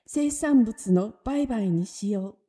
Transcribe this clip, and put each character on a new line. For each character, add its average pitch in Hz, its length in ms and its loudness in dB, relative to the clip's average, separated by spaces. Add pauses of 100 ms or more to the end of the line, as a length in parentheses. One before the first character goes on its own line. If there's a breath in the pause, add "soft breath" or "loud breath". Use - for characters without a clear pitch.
生 294 240 -2
産 285 340 4
物 208 280 -2
の 185 220 2 (100)
売 277 240 -2
買 220 220 -2
に 175 160 0
使 - 240 -8
用。 196 260 -6 (120)